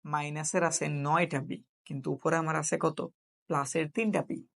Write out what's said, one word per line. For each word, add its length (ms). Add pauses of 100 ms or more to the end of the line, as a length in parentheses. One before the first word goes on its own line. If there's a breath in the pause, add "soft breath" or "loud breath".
(140)
মাইনাসের 560
আছে 160 (200)
নয়টা 420
পি, 100 (300)
কিন্তু 280
উপরে 260
আমার 220
আছে 120 (100)
কত? 140 (480)
প্লাসের 380 (100)
তিনটা 320
পি। 100 (200)